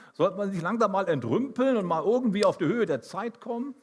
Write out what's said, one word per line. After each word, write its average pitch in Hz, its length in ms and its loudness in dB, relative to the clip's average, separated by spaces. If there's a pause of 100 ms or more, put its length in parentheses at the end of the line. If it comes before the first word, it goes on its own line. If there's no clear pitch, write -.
(120)
Sollte 185 240 2
man 202 160 -4
sich 170 100 -4
langsam 208 300 2
mal 196 160 0
entrümpeln 226 680 0
und 190 100 0
mal 165 180 0
irgendwie 214 400 2
auf 185 140 2
die 160 80 0
Höhe 233 200 2
der 135 140 0
Zeit 214 400 -10
kommen? 254 420 -8